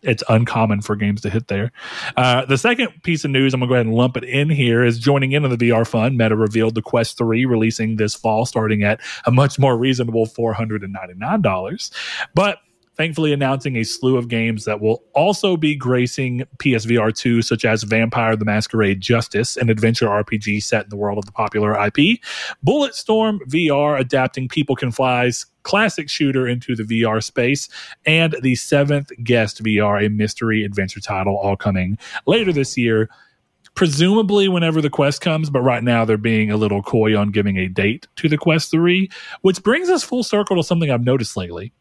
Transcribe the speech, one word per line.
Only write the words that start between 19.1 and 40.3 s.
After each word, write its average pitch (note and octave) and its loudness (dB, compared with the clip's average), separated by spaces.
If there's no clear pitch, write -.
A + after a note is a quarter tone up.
an A#2+ 0
adventure A2+ 2
R G#2 0
P - -6
G G#2+ -2
set G2+ -2
in G#2 -14
the G#2 -12
world G2+ -2
of G2+ -6
the - -20
popular G#2 0
I G#2 0
P, F#3+ 2
Bulletstorm A3 0
V D#3 0
R D3 2
adapting C3 -2
People C#3+ 0
Can B2 -4
Fly's B2 0
classic G3 0
shooter C3 0
into B2 -4
the A2+ -6
V A2+ 0
R A2 0
space, C3 -2
and D#3+ 2
The B2+ 2
Seventh C#3+ 0
Guest A#2 0
V G#2+ 0
R, G#2 2
a G#2 2
mystery G#2+ -2
adventure G2+ -6
title, G2 -4
all G2 0
coming F#2+ -2
later F#3+ 2
this C#3 -2
year. A2+ 2
Presumably G3 2
whenever E3 0
the D3 0
Quest D3 0
comes, D#3+ 0
but C3+ 0
right A#2+ 2
now A#2 2
they're A2 2
being G#2+ 0
a G#2+ 0
little G2+ 0
coy G#2+ 2
on G#2 2
giving G2+ 0
a F#2 -2
date G2+ -2
to E3 0
the D3+ 2
Quest D#3+ 0
three, F3 2
which F#3+ 2
brings D#4+ 2
us F4 2
full B3 -4
circle G3+ 0